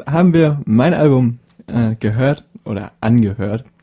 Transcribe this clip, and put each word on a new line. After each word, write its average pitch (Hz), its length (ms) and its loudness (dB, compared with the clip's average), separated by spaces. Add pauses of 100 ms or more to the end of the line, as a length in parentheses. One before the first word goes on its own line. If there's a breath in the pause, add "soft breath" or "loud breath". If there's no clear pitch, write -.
haben 170 260 2
wir 151 320 2
mein 127 280 2
Album, 127 460 2 (280)
äh, 113 320 -2
gehört 131 440 -2 (220)
oder 101 260 -8 (100)
angehört 110 640 0 (180)